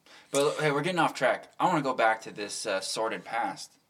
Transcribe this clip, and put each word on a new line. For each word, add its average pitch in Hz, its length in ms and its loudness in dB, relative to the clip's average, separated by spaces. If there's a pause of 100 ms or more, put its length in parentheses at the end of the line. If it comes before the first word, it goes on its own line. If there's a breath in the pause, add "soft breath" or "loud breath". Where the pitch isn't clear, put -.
(300 loud breath)
But, 143 300 2
hey, 151 100 4
we're 143 120 0
getting 180 180 -2
off 143 140 2
track. 113 440 0
I 156 80 2
wanna 175 160 4
go 131 120 0
back 110 280 4
to 110 80 -12
this, 98 340 -8
uh, 95 160 0
sordid 107 440 -4
past. 110 480 -6 (180)